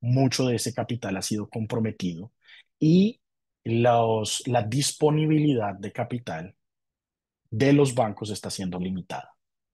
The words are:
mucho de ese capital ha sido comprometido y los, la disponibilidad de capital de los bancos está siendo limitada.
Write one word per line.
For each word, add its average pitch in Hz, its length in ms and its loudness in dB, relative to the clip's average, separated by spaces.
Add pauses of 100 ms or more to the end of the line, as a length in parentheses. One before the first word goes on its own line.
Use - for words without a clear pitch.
mucho 127 460 2
de 120 80 2
ese 117 180 -4
capital 113 440 -6
ha 92 40 -6
sido 107 260 -4
comprometido 107 840 -4 (480)
y 185 400 4 (440)
los, 117 840 2
la 120 160 0
disponibilidad 147 1120 2
de 98 160 -10
capital 117 640 -8 (960)
de 135 220 4
los 139 200 4
bancos 110 380 -2
está 95 180 -10
siendo 90 300 -6
limitada. - 560 -8 (380)